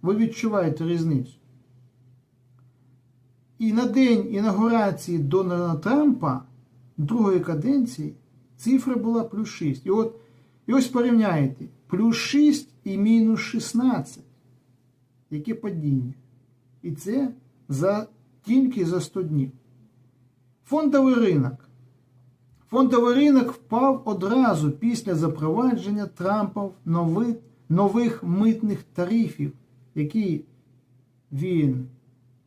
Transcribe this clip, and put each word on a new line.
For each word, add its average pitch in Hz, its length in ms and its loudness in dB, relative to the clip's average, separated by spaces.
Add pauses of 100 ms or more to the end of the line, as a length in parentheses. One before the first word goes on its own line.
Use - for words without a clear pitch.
Ви 196 140 0
відчуваєте 208 680 -2
різницю. 165 460 -2 (2250)
І 220 140 0
на 233 140 2
день 220 480 2
інаугурації 202 840 0
Дональда 175 560 0
Трампа 196 680 0 (540)
другої 190 440 2
каденції 175 720 -2 (420)
цифра 254 400 0
була 226 280 0
плюс 214 240 -6
шість. 139 380 -4
І 185 40 0
от, 220 240 0 (520)
і 220 60 -2
ось 262 160 2
порівняйте, 220 760 0 (220)
плюс 220 300 0
шість - 580 0 (100)
і 196 140 -4
мінус 220 420 4
шістнадцять. 233 800 -2 (1080)
Яке 151 240 -6
падіння. 147 600 -4 (680)
І 170 100 -8
це 247 420 -4 (340)
за, 196 380 -2 (360)
тільки 247 440 0
за 175 140 -2
сто - 220 -6
днів. 147 280 -2 (1120)
Фондовий 269 500 2
ринок. 160 540 0 (1000)
Фондовий 240 440 4
ринок 277 380 4
впав 247 520 0
одразу 196 640 0
після 220 440 -2
запровадження 180 920 -2
Трампом 196 640 -4 (140)
нови-, 175 520 -2 (320)
нових 202 560 0
митних 208 580 0
тарифів, 180 720 -4 (420)
які 156 500 -2 (880)
він 139 540 -2 (600)